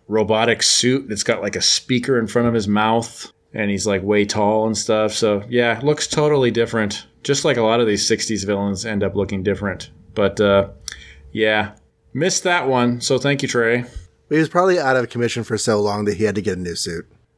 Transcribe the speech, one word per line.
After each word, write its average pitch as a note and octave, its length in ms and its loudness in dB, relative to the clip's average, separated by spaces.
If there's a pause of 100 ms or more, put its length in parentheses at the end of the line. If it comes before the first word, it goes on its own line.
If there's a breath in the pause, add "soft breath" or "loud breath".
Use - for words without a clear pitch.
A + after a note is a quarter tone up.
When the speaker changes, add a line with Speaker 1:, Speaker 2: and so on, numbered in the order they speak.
Speaker 1:
robotic A2 560 2
suit - 460 0
that's G2+ 140 -6
got, G#2+ 180 -2
like, G2+ 160 -4
a F2 40 -4
speaker B2 560 0
in A2+ 100 0
front A#2+ 200 0
of A#2 60 2
his G#2+ 140 0
mouth. A2 600 0 (240)
And G#2+ 180 -2
he's, G2 160 -2
like, F#2+ 160 0
way G#2 200 2
tall G#2+ 440 0
and G#2+ 100 -2
stuff. G#2+ 360 0
So, G#2 360 0
yeah, A#2+ 340 0
looks D3 240 0
totally D3 440 2
different. A2 540 -2 (180)
Just C#3 200 0
like B2+ 140 2
a A#2 60 0
lot A2+ 180 2
of A2+ 60 2
these G2+ 200 0
sixties - 380 -2
villains G2+ 400 -2
end G#2 180 -2
up G2 120 -2
looking F#2+ 280 -2
different. G2 460 -4 (260)
But, G2 240 0
uh, G2 300 4 (640 loud breath)
yeah, G#2+ 380 2 (420)
missed E3+ 300 -2
that F3 240 0
one. A#2+ 340 2
So C3 180 0
thank C#3 220 0
you, C3 80 -2
Trey. A#2+ 340 0 (460 loud breath)
Speaker 2:
He D3+ 80 2
was D#3 120 2
probably F3+ 300 2
out C3 160 2
of B2 140 0
commission A#2+ 340 -2
for A2 140 -4
so G#2+ 240 2
long G#2 240 -2
that G2+ 100 0
he G#2+ 80 -2
had G#2 120 0
to G#2 60 0
get F#2 160 -2
a F2+ 40 -8
new F2 140 -6
suit. E2+ 300 -8 (320)